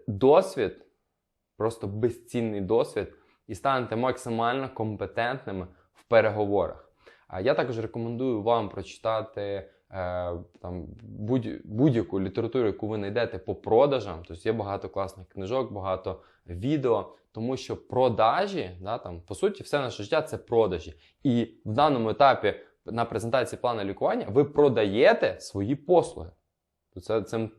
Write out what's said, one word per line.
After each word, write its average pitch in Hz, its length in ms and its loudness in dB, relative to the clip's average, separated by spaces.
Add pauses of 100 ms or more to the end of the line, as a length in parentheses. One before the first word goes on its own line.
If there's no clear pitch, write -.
досвід, 131 800 4 (680)
просто 110 300 -4
безцінний 110 720 -2
досвід, 101 520 0 (340)
і 110 80 -10
станете 123 420 -2
максимально 123 760 -2
компетентними 107 920 -4 (280)
в - 100 -20
переговорах. 104 880 2 (360)
А 92 120 -8
я 127 140 2
також 127 240 -2
рекомендую 117 640 -4
вам 110 260 2
прочитати, 107 720 -6
е, 98 240 -6 (960)
там, 90 240 -10 (160)
будь-, 107 640 -4
будь-яку 110 560 2
літературу, 113 460 -2
яку 104 220 -4
ви 110 80 -4
знайдете 101 420 -4
по 98 160 -6
продажам. 113 720 2
Тобто 87 200 -8
є 113 40 2
багато 98 360 -4
класних 95 400 -8
книжок, 104 440 -6
багато 95 500 -6 (240)
відео, 113 640 0 (200)
тому 120 240 -4
що - 320 -8
продажі, 127 800 2 (100)
да, 104 180 -6
там, 87 220 -12
по - 140 -12
суті, 202 280 -2
все 147 180 -2
наше 117 220 -6
життя — 147 200 0
це - 160 -6
продажі. 92 560 0 (280)
І 120 260 2 (160)
в 110 80 -4
даному 127 380 4
етапі 120 440 4 (320)
на 113 180 -2
презентації 117 560 -2
плану 113 240 -2
лікування 151 440 -2
ви 135 160 4
продаєте 131 960 4
свої 104 360 -4
послуги. 156 540 0 (720)
Це, 107 200 0
це, 113 260 -4 (100)